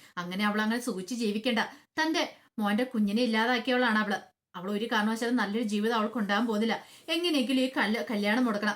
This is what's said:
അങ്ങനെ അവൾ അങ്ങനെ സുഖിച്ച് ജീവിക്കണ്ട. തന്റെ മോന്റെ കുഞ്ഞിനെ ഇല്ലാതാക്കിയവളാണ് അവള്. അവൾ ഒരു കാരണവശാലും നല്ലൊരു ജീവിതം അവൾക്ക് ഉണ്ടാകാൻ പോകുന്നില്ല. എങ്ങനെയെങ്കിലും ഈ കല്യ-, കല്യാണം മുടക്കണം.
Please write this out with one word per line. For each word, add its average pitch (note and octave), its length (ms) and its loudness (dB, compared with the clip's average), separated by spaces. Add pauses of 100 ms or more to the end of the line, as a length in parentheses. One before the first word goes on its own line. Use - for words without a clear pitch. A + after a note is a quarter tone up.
(160)
അങ്ങനെ F3+ 300 -2
അവൾ G#3 140 2
അങ്ങനെ A3+ 200 0
സുഖിച്ച് G3+ 340 -6
ജീവിക്കണ്ട. A3+ 440 0 (340)
തന്റെ D#4+ 440 0 (220)
മോന്റെ G#3+ 260 2
കുഞ്ഞിനെ A3 380 0
ഇല്ലാതാക്കിയവളാണ് A#3+ 760 2
അവള്. G3+ 200 0 (360)
അവൾ F3+ 160 -8
ഒരു G#3 140 -2
കാരണവശാലും A#3 520 0
നല്ലൊരു G#3+ 280 0
ജീവിതം G#3+ 320 0
അവൾക്ക് A3 220 -2
ഉണ്ടാകാൻ G#3 280 0
പോകുന്നില്ല. G#3+ 380 0 (240)
എങ്ങനെയെങ്കിലും C#4+ 540 2
ഈ C4 140 2
കല്യ-, A3+ 340 0
കല്യാണം G#3+ 340 2
മുടക്കണം. G#3+ 320 0